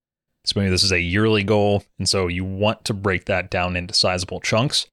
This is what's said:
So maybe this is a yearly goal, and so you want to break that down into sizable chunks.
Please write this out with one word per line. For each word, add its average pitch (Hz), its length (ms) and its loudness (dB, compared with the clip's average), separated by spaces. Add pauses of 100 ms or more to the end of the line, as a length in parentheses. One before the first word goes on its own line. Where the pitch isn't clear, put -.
(460)
So - 120 -2
maybe 98 120 2
this 92 160 2
is 95 80 2
a 90 80 2
yearly 104 420 2
goal, 101 400 2 (140)
and 92 100 -4
so 95 200 0
you 90 180 -4
want 98 400 -2
to 120 80 -4
break 95 320 -2
that 92 260 -2
down 90 240 -2
into 87 180 -6
sizable 90 460 -2
chunks. - 540 0